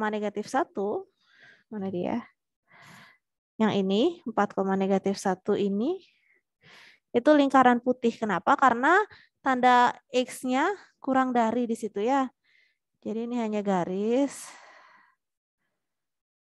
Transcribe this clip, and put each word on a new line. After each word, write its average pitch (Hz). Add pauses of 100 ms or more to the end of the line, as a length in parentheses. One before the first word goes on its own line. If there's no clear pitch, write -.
(100)
negatif 208
satu, 262 (640)
mana 202
dia? 214 (1300)
Yang 202
ini, 196 (240)
empat, 208 (240)
negatif 190
satu 196
ini, 220 (1120)
itu 240
lingkaran 269
putih. 240
Kenapa? 214
Karena 262 (480)
tanda 247 (160)
X-nya 254 (240)
kurang 262
dari 233
di 226
situ 202
ya. 262 (720)
Jadi 214
ini 240
hanya 214
garis. 202 (2000)